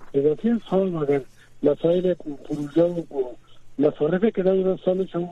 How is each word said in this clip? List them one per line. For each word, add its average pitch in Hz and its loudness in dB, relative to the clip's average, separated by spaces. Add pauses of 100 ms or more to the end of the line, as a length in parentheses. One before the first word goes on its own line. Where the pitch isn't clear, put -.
(140)
اضافی 151 2
است. 233 0
حال 190 2
مگر 143 0 (420)
مسائل 170 2
پروژه 147 -2
و 175 0 (760)
مصارفی 160 2
که 185 0
در 185 4
این 190 2
راستا 185 0
می‌شه، 185 -4
اون 175 -4